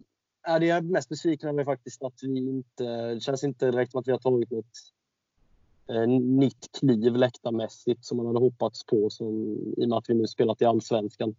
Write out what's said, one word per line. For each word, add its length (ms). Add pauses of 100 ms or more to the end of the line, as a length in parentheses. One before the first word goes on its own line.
(440)
ja, 160
det 60
jag 120
är 40
mest 280
besviken 400
över 120
är 40
faktiskt 380
att 200
vi 140
inte, 760
det 60
känns 240
inte 280
direkt 200
som 80
att 80
vi 40
har 80
tagit 320
något, 420 (960)
eh, 180 (120)
nytt 500 (100)
kliv 360
läktarmässigt 880
som 120
man 80
hade 140
hoppats 460
på, 240
som, 180 (500)
i 80
och 40
med 80
att 120
vi 40
nu 140
spelat 340
i 40
Allsvenskan. 720